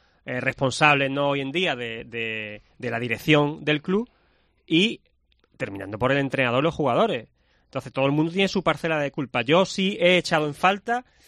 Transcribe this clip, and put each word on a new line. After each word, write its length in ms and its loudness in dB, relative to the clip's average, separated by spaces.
eh, 140 -4
responsables, 720 0
¿no? 200 0
hoy 120 -2
en 100 -6
día 240 -2
de, 280 -10
de, 580 -8
de 140 -6
la 80 -4
dirección 640 0
del 160 0
club, 260 -2
y 340 2
terminando 400 -8
por 140 2
el 80 2
entrenador 400 0
y 60 0
los 100 0
jugadores. 540 0
Entonces, 280 -10
todo 140 0
el 60 4
mundo 200 2
tiene 160 0
su 140 0
parcela 380 -2
de 120 -2
culpa. 300 -4
Yo 240 4
sí 340 -2
he 200 6
echado 260 0
en 80 -4
falta 500 0